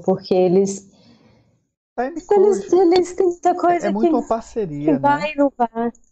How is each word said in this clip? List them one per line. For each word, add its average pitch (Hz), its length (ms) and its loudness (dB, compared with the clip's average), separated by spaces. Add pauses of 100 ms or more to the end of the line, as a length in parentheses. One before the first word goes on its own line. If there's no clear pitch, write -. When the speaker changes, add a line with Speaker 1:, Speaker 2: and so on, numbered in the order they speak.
Speaker 1:
porque 190 280 -2
eles 185 540 0 (1080)
Speaker 2:
Time 254 180 -6
Speaker 1:
eles, 302 100 -14 (440)
Speaker 2:
code 349 120 4
Speaker 1:
eles 349 320 2
têm 381 140 0
muita 349 280 0
coisa 339 320 0
Speaker 2:
é 202 40 0
muito 214 160 0
Speaker 1:
que, 320 80 2
Speaker 2:
uma 233 120 -2
parceria, 226 680 -4
Speaker 1:
que 262 60 0
vai 285 240 0
Speaker 2:
né? 302 100 -6
Speaker 1:
e 294 40 -8
não 277 200 0
vai. 233 340 -4 (200)